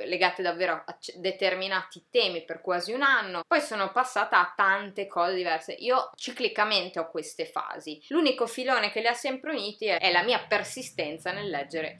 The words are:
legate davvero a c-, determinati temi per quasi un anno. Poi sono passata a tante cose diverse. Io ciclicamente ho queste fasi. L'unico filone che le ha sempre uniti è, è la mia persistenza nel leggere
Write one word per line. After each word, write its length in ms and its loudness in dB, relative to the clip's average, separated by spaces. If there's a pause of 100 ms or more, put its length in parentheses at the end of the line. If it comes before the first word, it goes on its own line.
legate 360 0
davvero 440 0
a 80 -12
c-, 220 -16
determinati 920 -2
temi 340 2
per 180 -12
quasi 320 -2
un 80 -4
anno. 440 2
Poi 160 4
sono 300 -2
passata 480 4
a 160 4
tante 520 2
cose 260 0
diverse. 400 -2
Io 420 0
ciclicamente 840 0
ho 100 -4
queste 360 -6
fasi. 600 -8
L'unico 400 2
filone 420 0
che 120 -4
le 80 2
ha 40 4
sempre 380 -6
uniti 360 -4
è, 120 2
è 120 4
la 120 6
mia 160 4
persistenza 920 -4
nel 180 -6
leggere 500 -6